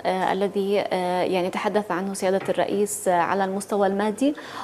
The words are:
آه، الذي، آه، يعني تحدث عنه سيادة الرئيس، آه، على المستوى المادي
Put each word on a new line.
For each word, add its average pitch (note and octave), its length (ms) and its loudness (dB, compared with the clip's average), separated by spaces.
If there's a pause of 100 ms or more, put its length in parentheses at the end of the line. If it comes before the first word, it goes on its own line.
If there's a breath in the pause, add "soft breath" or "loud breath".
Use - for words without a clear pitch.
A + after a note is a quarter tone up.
آه، F#3 280 2
الذي، G3 460 0
آه، F3+ 440 0
يعني F#3 260 0
تحدث G3+ 420 -2
عنه F#3+ 220 -2
سيادة F#3+ 360 0
الرئيس، G3 580 0
آه، F#3 40 4
على F3+ 340 2
المستوى G3+ 420 0
المادي G#3 480 0 (280 loud breath)